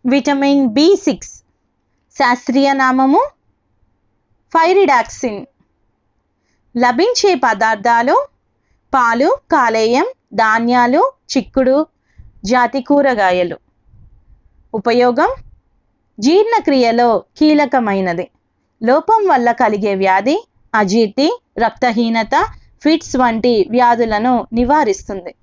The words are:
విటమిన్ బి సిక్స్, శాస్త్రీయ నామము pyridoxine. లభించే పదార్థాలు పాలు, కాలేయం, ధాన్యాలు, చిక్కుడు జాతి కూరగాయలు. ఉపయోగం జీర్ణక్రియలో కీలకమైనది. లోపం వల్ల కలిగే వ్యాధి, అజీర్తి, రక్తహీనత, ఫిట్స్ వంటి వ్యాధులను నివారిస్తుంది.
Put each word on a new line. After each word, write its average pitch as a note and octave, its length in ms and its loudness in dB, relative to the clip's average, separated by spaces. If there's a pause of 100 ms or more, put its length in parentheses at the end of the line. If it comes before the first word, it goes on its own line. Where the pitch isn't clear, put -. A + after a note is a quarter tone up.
(120)
విటమిన్ C#4 640 0
బి D4 100 4 (180)
సిక్స్, - 300 -4 (840)
శాస్త్రీయ B3+ 500 0 (140)
నామము C4 380 2 (1300)
pyridoxine. C#4+ 880 0 (1400)
లభించే E4+ 480 0 (140)
పదార్థాలు A3+ 720 0 (800)
పాలు, A#3+ 340 2 (240)
కాలేయం, A#3+ 540 0 (340)
ధాన్యాలు, A#3+ 600 2 (320)
చిక్కుడు C4 440 0 (760)
జాతి B3 380 0
కూరగాయలు. G#3 680 0 (1200)
ఉపయోగం B3 520 0 (920)
జీర్ణక్రియలో C#4+ 840 2 (300)
కీలకమైనది. A3 880 0 (600)
లోపం D#4+ 320 2 (120)
వల్ల A#3+ 280 2
కలిగే G#3+ 320 0 (100)
వ్యాధి, G3+ 340 0 (440)
అజీర్తి, G#3+ 480 0 (360)
రక్తహీనత, A3+ 680 -2 (480)
ఫిట్స్ D#4+ 400 -2
వంటి A#3 320 0 (200)
వ్యాధులను A#3+ 600 0 (240)
నివారిస్తుంది. B3 840 -2